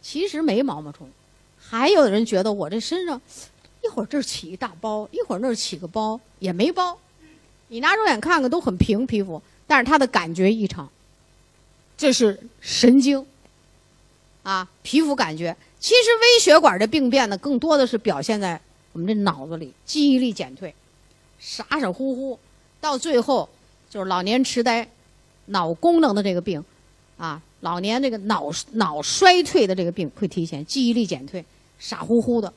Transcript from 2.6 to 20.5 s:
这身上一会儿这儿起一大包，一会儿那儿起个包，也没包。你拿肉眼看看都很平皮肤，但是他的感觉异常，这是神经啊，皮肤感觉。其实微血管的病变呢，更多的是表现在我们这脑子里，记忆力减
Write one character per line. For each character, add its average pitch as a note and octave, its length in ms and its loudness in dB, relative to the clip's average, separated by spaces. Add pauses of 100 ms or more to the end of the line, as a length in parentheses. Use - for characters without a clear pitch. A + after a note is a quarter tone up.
这 G#3+ 100 -6
身 F4 280 -6
上 C4 120 -8 (640)
一 A#4 40 -4
会 A#3+ 160 -6
儿 - 20 -6
这 C#4+ 140 -6
儿 - 20 -4
起 - 300 -10
一 F#3+ 40 -14
大 A3 240 -10
包， G#3+ 320 -8
一 E4 60 -10 (100)
会 G3 80 -6
儿 F3+ 40 -6
那 B3 80 -4
儿 A#3 80 -2
起 - 200 -8
个 E3+ 120 -14
包， A3 320 -4 (180)
也 F#3 160 -6
没 A3+ 180 0
包。 F4+ 240 -4 (760)
你 A#3 100 -12
拿 E4 160 4
肉 G#4+ 100 0
眼 B3+ 140 2
看 D#4+ 220 0
看 B3+ 100 0
都 E4+ 100 -2
很 F#3 160 -4
平 G#3+ 300 0
皮 G#3+ 160 -2
肤， E3+ 180 -10 (240)
但 D4 140 4
是 - 40 0
他 C#4+ 140 4
的 C#4 80 6
感 E3+ 260 -2
觉 F#3 200 2
异 G#3+ 160 -2
常， C#3 200 -10 (1080)
这 C#4+ 160 2
是 G#3+ 240 2 (220)
神 B3 400 4
经 C4+ 260 0 (1160)
啊， F#3+ 240 -4 (160)
皮 D4 180 2
肤 D4 140 0
感 E3+ 200 -2
觉。 E3 200 -6 (240)
其 - 160 0
实 A4+ 140 6 (120)
微 A#4+ 220 8
血 - 160 8
管 G#3+ 180 4
的 G#3 80 2
病 B3+ 240 0
变 B3 200 2
呢， G3 80 -4
更 C4+ 200 -4
多 D4+ 200 2
的 C4 100 4
是 A#3+ 100 -4
表 E3+ 240 -2
现 G#3+ 180 -4
在 F3 200 -4 (320)
我 E3+ 80 -12
们 F3 80 -6
这 A3 140 0
脑 E3 260 -2
子 E3 80 -10
里， D#3 160 -14 (140)
记 D4 260 2
忆 B3+ 80 4
力 B3 140 -2
减 C3 200 -10